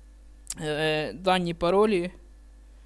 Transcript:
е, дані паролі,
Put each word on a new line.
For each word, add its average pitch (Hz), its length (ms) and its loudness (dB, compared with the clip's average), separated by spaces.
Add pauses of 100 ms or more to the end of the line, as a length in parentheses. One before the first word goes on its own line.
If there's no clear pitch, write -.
(600)
е, 151 520 -2
дані 180 400 0
паролі, 180 580 2 (760)